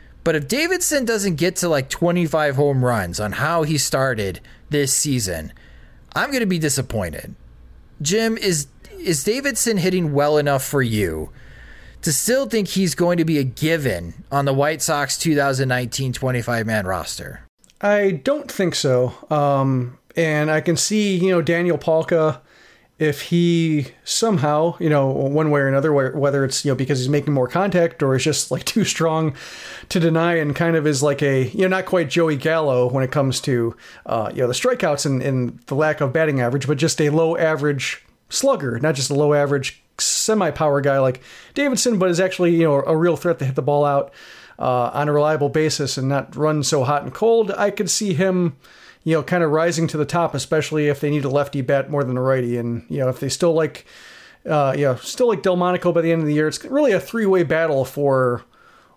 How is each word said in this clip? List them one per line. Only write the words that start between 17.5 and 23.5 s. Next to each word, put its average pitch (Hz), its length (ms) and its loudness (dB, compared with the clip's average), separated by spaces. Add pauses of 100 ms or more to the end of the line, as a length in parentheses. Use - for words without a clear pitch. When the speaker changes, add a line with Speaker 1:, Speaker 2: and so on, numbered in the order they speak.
Speaker 2:
I 202 320 2 (120)
don't 285 260 0
think 180 240 -2
so. 127 400 2 (160)
Um, 135 680 0 (180)
and 156 340 0
I 156 120 2
can 165 140 0
see, 208 400 0
you 185 140 2
know, 175 120 2
Daniel 170 340 0
Palka, 160 640 2 (580)
if 147 240 -2
he 165 640 2 (160)